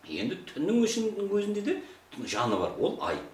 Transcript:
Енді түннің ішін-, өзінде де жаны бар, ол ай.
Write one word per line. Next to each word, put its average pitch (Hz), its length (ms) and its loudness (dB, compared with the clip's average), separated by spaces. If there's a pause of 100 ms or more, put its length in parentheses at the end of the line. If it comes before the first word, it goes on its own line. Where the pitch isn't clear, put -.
Енді 90 300 -4 (160)
түннің 214 320 4
ішін-, 214 440 0
өзінде 208 320 2
де 302 200 0 (440)
жаны 110 320 2
бар, 90 220 2
ол - 220 2
ай. - 160 0 (160)